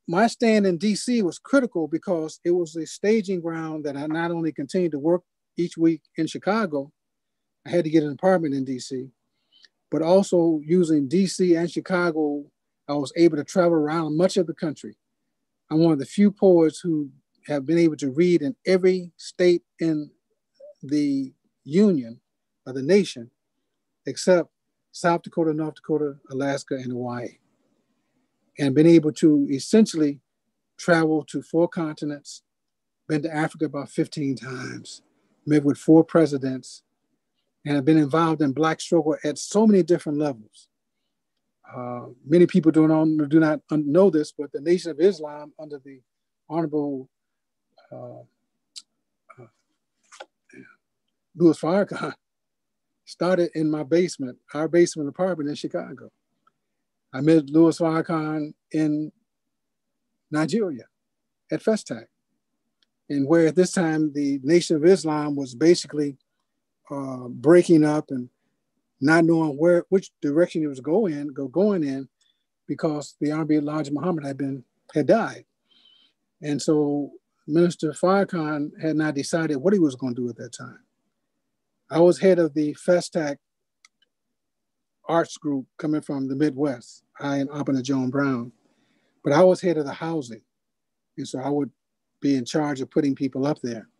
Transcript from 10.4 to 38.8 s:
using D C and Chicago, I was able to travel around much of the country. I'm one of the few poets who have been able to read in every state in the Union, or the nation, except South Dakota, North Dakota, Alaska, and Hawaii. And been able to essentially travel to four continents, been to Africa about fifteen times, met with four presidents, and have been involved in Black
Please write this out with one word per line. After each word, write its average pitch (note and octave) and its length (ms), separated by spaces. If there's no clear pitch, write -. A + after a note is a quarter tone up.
using D#3 420
D F3+ 200
C F3+ 280
and E3+ 160
Chicago, D#3 720
I C#3+ 40
was C#3+ 220
able E3+ 220
to C#3+ 80
travel F3 320
around D#3 400
much F#3 180
of F3+ 120
the D#3+ 60
country. C#3+ 440
I'm D#3 100
one E3 140
of C#3+ 60
the C3+ 60
few G3+ 240
poets F3 520
who D3+ 300
have C#3+ 180
been E3 140
able D#3+ 160
to C#3 160
read E3+ 300
in C#3 140
every F#3 520
state F3 460
in D3+ 320
the C#3 500
Union, C#3 560
or B2+ 80
the C3+ 80
nation, D3 500
except E3 440
South E3+ 320
Dakota, D#3+ 300
North D3+ 220
Dakota, D3 420
Alaska, C#3 460
and B2+ 160
Hawaii. A#2+ 460
And C#3 160
been D3+ 100
able D#3+ 280
to D3 360
essentially D3+ 720
travel D#3 480
to C#3+ 160
four E3 260
continents, D3+ 760
been D#3 160
to D#3+ 100
Africa D#3+ 320
about C#3 240
fifteen D3 460
times, B2+ 640
met D3 180
with C#3 140
four D#3+ 260
presidents, C3+ 800
and D3 100
have C#3 100
been D#3+ 120
involved D#3 440
in C#3+ 100
Black D#3 300